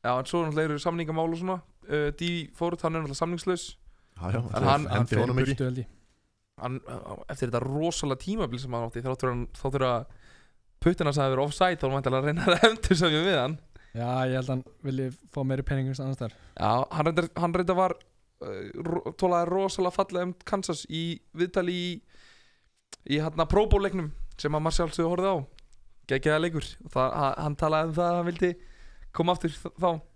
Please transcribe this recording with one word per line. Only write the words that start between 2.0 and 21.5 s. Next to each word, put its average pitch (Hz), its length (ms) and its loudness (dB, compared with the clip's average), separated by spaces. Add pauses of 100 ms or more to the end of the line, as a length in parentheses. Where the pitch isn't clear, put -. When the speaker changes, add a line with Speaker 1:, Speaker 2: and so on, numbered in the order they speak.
Speaker 1:
Dee 170 400 -4
Ford, 170 240 -2
hann 160 160 -2
er 160 80 -2
náttúrulega 139 160 -8
samningslaus. 170 460 -2 (500)
Speaker 2:
Já, 87 160 -4
já, 117 80 0
Speaker 1:
En 120 80 -6
Speaker 2:
þeir - 160 0
Speaker 1:
hann 143 160 6
Speaker 2:
hendi - 160 -2
Speaker 3:
Hann 120 160 2
fer 113 140 4
Speaker 2:
honum 123 100 0
Speaker 3:
í 135 80 4
Speaker 2:
ekki. 135 80 0
Speaker 3:
burtu, 131 160 -2
held 123 160 -4
ég. - 80 -16 (680)
Speaker 1:
Hann, 127 300 -6
eh, - 260 -12 (140)
eftir 131 220 -4
þetta 120 160 0
rosalega 147 580 -2
tímabil 180 400 -2
sem 127 80 -6
hann 117 160 -2
átti, 117 160 -6
þrátt 131 160 -2
fyrir 127 140 0
hann, 120 180 -2
þrátt 135 240 -4
fyrir 131 160 4
að 113 140 0 (760)
puttin 170 240 4
hans 143 140 2
hafi 135 160 4
verið 139 80 2
offside, 165 340 2
þá - 60 -2
var 131 60 2
hann 135 100 0
væntanlega 131 220 2
að 143 40 0
reyna 170 220 2
að 180 160 8
<laughs> 220 60 10
endursemja 170 560 4
við 185 120 4
hann. 143 200 0 (380)
Speaker 3:
Já, 117 120 -2 (200)
ég 127 80 0
held 127 80 -2
að 131 80 -4
hann 127 120 -2 (180)
vilji 135 220 -4 (280)
fá 147 120 -6
meiri 135 200 -2
peningum 135 320 -2
annars 135 220 -4
staðar. 113 160 -8 (220)
Speaker 1:
Já, 104 160 2 (200)
hann 156 140 2
reyndar, 170 300 2
hann 170 180 0
reyndar 180 220 2
var, 185 180 2 (480)
eh, 98 320 -8
ro-, 170 380 -4
talaði 175 360 2
rosalega 185 480 0
fallega 180 260 0
um 180 120 -4 (100)
Kansas 185 440 -2
í 160 140 -4 (320)
viðtali 175 380 0